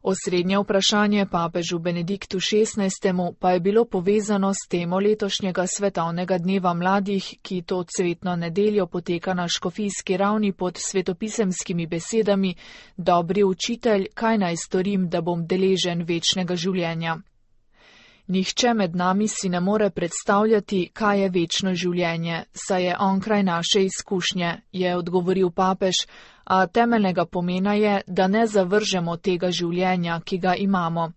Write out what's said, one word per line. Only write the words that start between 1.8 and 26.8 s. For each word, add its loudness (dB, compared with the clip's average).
Šestnajstemu 0
pa 2
je 4
bilo 4
povezano 0
s -8
temo -2
letošnjega 0
Svetovnega -2
dneva 0
mladih, 0
ki -6
to -4
cvetno -2
nedeljo 0
poteka -4
na -2
škofijski -4
ravni 2
pod -4
svetopisemskimi -2
besedami: 0
"Dobri 2
učitelj, 0
kaj 0
naj 0
storim, 0
da -2
bom -2
deležen 0
večnega -2
življenja?" -2
"Nihče 0
med 0
nami 2
si -4
ne 0
more 2
predstavljati, 0
kaj 0
je 2
večno 0
življenje, -2
saj -2
je -2
on 2
kraj 2
naše 2
izkušnje," -4
je 0
odgovoril 0
papež, 0
"a 2
temeljnega 2